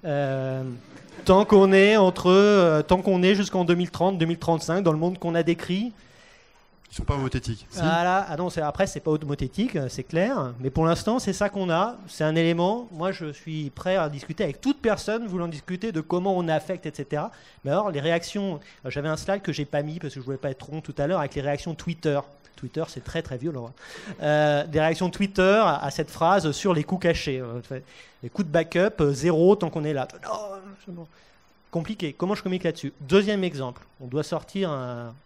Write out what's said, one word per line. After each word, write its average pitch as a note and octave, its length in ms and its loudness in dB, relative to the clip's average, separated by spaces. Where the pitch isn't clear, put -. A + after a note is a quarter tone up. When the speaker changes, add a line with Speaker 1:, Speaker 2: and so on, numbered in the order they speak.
Speaker 1:
Euh, C3+ 600 -2
tant F#3+ 200 6
qu'on G3 260 8
est G3 240 8
entre, F#3 340 4
euh, F#3+ 520 8
tant F3+ 200 4
qu'on F3+ 220 2
est F#3+ 120 6
jusqu'en F#3+ 280 0
deux F3 120 4
mille F3 160 -2
trente, F#3 260 0
deux E3 80 2
mille E3 140 -2
trente-cinq, E3 440 0
dans E3+ 80 4
le D#3 80 0
monde F3+ 180 -2
qu'on E3+ 160 -4
a E3 100 2
décrit. F3+ 500 -2
Speaker 2:
Ils - 40 -20
sont - 80 -8
pas D3 100 -2
homothétiques. B2+ 560 -4
Si. - 100 -12
Speaker 1:
Voilà. F3 480 2
Ah E3 80 -8
non, F3 140 -4
c'est, E3+ 100 -6
après, D3+ 260 -2
c'est E3+ 140 -8
pas D#3 120 -2
homothétique, D3+ 680 -4
c'est B2 160 -8
clair. F3 560 -2
Mais B2+ 100 -4
pour D#3+ 160 0
l'instant, G#3 340 0
c'est G3+ 120 -4
ça G3+ 160 0
qu'on G3 220 -4
a. G3 260 0
C'est - 160 -4
un D#3 100 0
élément. F3 560 0
Moi, F3+ 220 -4
je D#3 180 -10
suis D#3 380 -8
prêt F#3 260 -4
à E3 140 0
discuter D3 340 -8
avec D3 160 -4
toute C#4 220 -2
personne A3 440 -2
voulant F3 220 -4
discuter F3+ 460 -8
de D#3+ 80 -4
comment F3+ 340 0
on F3+ 140 -2
affecte, D#3+ 360 -2
et D3+ 80 -8
cetera. D3+ 380 -6
Mais C3+ 80 -2
alors, G3 200 0
les C#3+ 100 -4
réactions, E3+ 580 -2
euh, C3 40 -6
j'avais C#3+ 180 -6
un D#3 80 -2
slide G3 260 -4
que F3 120 -6
j'ai F3+ 100 -6
pas D3 200 -4
mis D#3 160 -8
parce D3 140 -10
que C#3 60 -12
je B2 60 -12
voulais C3+ 100 -6
pas C#3 140 -6
être C3+ 140 -10
rond D#3 180 -12
tout C#3 160 -14
à C#3+ 100 0
l'heure, F3+ 120 0
avec C#3+ 160 -6
les D3 60 -4
réactions C#3+ 340 -4
Twitter. D#3 440 -2
Twitter, D#3 320 -8
c'est - 160 -16
très, - 160 -6
très C3 160 -8
violent, B2+ 320 -8
hein. - 520 -18
Euh, D3+ 460 2
des D#3 140 0
réactions E3 280 2
Twitter G3 540 2
à, E3 140 4
à C#3 140 -4
cette - 200 -6
phrase E3 400 2
sur F#3 220 0
les D3+ 100 2
coûts F#3 140 -2
cachés. D#3+ 420 0
Euh, A#2+ 220 -8
les A#2+ 80 -10
coûts - 140 -4
de D#3+ 60 -6
backup, E3+ 500 2
euh, C#3+ 140 4
zéro E3 420 6
tant F3+ 140 -4
qu'on D3+ 160 -6
est D3+ 80 -2
là. C3 160 -4
Non, G3+ 340 -8
c'est F#3 80 -16
bon. E3+ 140 -16
Compliqué. E3+ 400 -6
Comment F#3 240 -2
je - 80 -12
communique F#3 220 -4
là-dessus ? D#3 340 -4
Deuxième G3 460 2
exemple. C3+ 360 -6
On C3 60 -14
doit C#3 160 -4
sortir F3+ 460 -4
un B2 440 -8